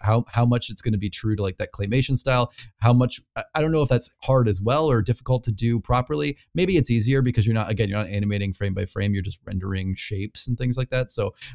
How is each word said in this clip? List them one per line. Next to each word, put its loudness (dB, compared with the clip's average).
how, 4
how 2
much 0
it's -12
gonna 0
be -4
true -2
to, -2
like, -4
that -8
claymation 0
style, 0
how 4
much, 4
I, -8
I 2
don't 2
know 2
if 2
that's 0
hard 4
as 0
well 2
or 4
difficult -2
to -2
do 0
properly. -2
Maybe 2
it's 2
easier 2
because 2
you're 2
not, 0
again, 0
you're -2
not -2
animating -2
frame -4
by -4
frame, -2
you're 0
just -8
rendering -4
shapes -8
and -2
things -2
like -4
that. -2
So, -4